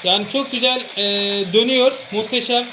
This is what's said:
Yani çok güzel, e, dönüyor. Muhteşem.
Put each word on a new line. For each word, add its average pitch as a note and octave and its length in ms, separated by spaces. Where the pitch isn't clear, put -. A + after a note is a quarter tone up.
Yani G3 260
çok C4+ 220
güzel, B3+ 320
e, G3+ 60
dönüyor. B3+ 400
Muhteşem. A#3+ 600